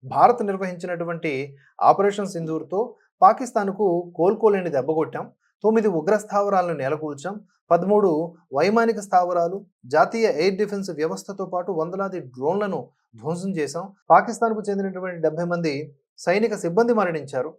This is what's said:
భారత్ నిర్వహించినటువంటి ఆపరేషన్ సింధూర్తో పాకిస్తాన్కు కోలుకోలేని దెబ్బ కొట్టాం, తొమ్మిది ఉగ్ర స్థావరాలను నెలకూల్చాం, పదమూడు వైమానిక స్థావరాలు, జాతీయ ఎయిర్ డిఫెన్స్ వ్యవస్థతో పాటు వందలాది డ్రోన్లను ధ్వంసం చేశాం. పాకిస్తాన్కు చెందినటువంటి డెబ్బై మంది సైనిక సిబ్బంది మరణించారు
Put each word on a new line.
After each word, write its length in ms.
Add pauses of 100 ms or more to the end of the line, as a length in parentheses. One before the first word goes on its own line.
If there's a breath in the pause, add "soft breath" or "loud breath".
(140)
భారత్ 360
నిర్వహించినటువంటి 800 (580 soft breath)
ఆపరేషన్ 440
సింధూర్తో 460 (440 loud breath)
పాకిస్తాన్కు 640 (300)
కోలుకోలేని 600
దెబ్బ 220
కొట్టాం, 260 (380)
తొమ్మిది 260 (100)
ఉగ్ర 160 (100)
స్థావరాలను 580
నెలకూల్చాం, 520 (360)
పదమూడు 400 (460 soft breath)
వైమానిక 500
స్థావరాలు, 500 (360)
జాతీయ 340 (140)
ఎయిర్ 200
డిఫెన్స్ 380
వ్యవస్థతో 540
పాటు 260
వందలాది 420 (140)
డ్రోన్లను 460 (380)
ధ్వంసం 400
చేశాం. 260 (260 soft breath)
పాకిస్తాన్కు 560
చెందినటువంటి 600
డెబ్బై 260
మంది 200 (520)
సైనిక 280 (100)
సిబ్బంది 360
మరణించారు 600